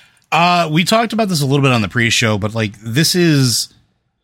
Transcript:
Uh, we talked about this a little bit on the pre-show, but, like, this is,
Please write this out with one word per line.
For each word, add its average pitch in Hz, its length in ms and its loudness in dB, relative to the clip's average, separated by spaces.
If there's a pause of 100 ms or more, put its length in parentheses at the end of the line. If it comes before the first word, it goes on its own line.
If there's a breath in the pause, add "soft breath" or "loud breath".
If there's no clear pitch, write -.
(320 loud breath)
Uh, 170 400 2
we 165 120 2
talked 220 300 0
about 220 140 -2
this 170 140 -2
a 143 40 -2
little 139 160 0
bit 135 100 2
on 120 100 2
the 95 80 -4
pre-show, 117 480 0
but, 104 160 -6
like, 110 260 -4
this 117 360 -2
is, 143 580 0 (500)